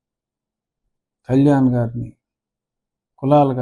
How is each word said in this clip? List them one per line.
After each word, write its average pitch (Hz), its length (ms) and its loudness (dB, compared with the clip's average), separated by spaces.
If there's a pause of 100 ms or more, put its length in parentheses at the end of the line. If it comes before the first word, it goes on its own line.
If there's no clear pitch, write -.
(1300)
కళ్యాణ్ 135 440 2
గారిని 120 360 -6 (1080)
కులాలకు 139 440 0